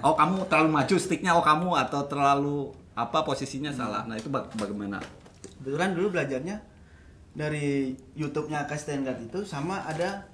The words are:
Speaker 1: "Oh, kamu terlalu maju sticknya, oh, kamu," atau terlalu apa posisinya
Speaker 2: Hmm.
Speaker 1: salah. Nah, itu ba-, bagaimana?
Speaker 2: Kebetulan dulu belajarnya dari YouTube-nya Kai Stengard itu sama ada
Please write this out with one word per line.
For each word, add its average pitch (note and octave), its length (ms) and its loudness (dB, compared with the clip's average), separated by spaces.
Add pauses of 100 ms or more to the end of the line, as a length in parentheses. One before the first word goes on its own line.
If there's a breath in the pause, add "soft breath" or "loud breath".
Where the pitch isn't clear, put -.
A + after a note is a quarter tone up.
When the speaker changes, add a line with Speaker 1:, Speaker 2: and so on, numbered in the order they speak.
Speaker 1:
"Oh, C#3+ 140 4
kamu F3 320 4
terlalu D#3 260 4
maju D3 240 4
sticknya, F3 380 2
oh, E3+ 100 6
kamu," D#3+ 320 4
atau C#3 260 0
terlalu C#3+ 540 2 (360)
apa A#2 280 0
posisinya C#3 480 -2
Speaker 2:
Hmm. C3 100 -6
Speaker 1:
salah. G#2+ 260 -4
Nah, A2+ 120 -6
itu A2 120 -6
ba-, B2+ 260 -2
bagaimana? G#2 420 -4 (600)
Speaker 2:
Kebetulan D#3 340 0
dulu F3+ 200 0
belajarnya D3+ 440 -2 (760 soft breath)
dari D3 600 -2 (220)
YouTube-nya D3+ 500 -4
Kai D3 140 -6
Stengard C3+ 420 -4
itu E3 240 -6
sama E3+ 400 -4
ada D#3+ 500 -4